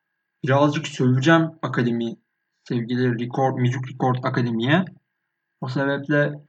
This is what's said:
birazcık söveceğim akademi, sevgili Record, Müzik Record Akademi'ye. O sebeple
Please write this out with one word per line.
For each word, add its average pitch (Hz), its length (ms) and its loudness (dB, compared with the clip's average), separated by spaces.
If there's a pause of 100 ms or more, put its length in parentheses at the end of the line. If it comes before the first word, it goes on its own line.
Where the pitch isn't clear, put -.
(440)
birazcık 147 440 2
söveceğim 151 640 4 (100)
akademi, 117 540 -2 (480)
sevgili 123 560 -2
Record, 127 380 -2
Müzik 123 360 -2
Record 127 300 0
Akademi'ye. 127 600 0 (760)
O 139 60 -6
sebeple 143 680 0 (160)